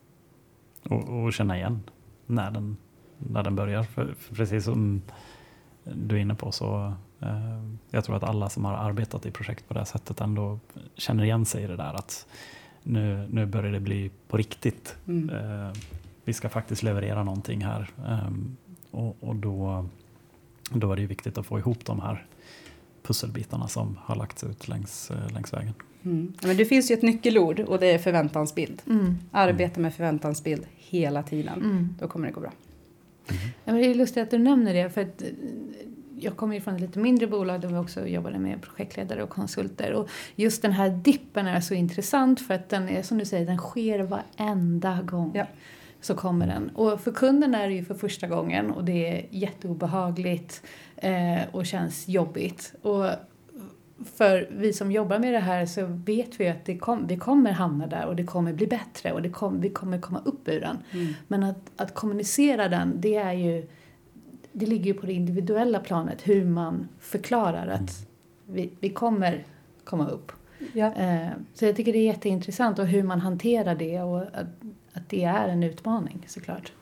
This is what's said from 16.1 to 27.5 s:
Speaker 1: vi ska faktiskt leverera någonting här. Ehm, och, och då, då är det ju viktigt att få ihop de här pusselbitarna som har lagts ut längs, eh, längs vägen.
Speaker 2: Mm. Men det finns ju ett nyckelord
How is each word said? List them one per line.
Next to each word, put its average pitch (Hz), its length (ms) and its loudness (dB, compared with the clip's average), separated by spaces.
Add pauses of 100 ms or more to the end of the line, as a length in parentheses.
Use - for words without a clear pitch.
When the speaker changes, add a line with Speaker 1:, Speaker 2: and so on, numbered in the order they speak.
Speaker 1:
vi 117 80 -2
ska - 160 -6
faktiskt 110 340 -4
leverera 104 420 0
någonting 101 400 -4
här. 107 260 -4 (180)
Ehm, 107 480 -4 (340)
och, 113 300 -6
och 113 160 -4
då, 98 500 -2 (840)
då 104 220 2
är 95 40 0
det 98 60 -2
ju 104 60 -2
viktigt 104 300 -8
att 107 80 -6
få 110 120 -4
ihop 117 260 0
de 110 160 -4
här 107 260 -6 (760)
pusselbitarna 113 640 -4
som 107 340 -4
har 113 140 -4
lagts 107 280 -8
ut 107 240 -10
längs, 107 420 -8
eh, 110 240 -6
längs 110 180 -8
vägen. 110 220 -6 (280)
Speaker 2:
Mm. 175 300 -2 (100)
Men 185 140 4
det 214 80 6
finns 254 260 4
ju 233 40 6
ett 226 80 2
nyckelord 220 580 4